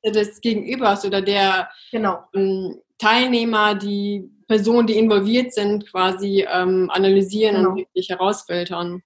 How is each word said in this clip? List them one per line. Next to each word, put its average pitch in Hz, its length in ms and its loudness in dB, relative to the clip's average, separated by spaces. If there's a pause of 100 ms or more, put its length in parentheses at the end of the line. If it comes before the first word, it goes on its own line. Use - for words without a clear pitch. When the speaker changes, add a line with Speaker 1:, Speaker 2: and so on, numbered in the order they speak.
Speaker 1:
des 208 380 -2
Gegenübers 214 640 -2
oder 196 160 -2
der, 190 480 0 (220)
Speaker 2:
Genau. 202 320 -2 (100)
Speaker 1:
ähm, 190 420 -2 (220)
Teilnehmer, 226 800 2
die 202 540 -6 (180)
Personen, 226 400 2
die 214 100 0
involviert 220 560 2
sind, 208 380 -2
quasi, 190 580 0
ähm, 180 420 0
analysieren 196 680 2
Speaker 2:
Genau. 185 140 4
Speaker 1:
und 190 60 -4
wirklich 185 320 -6
herausfiltern. 175 960 -4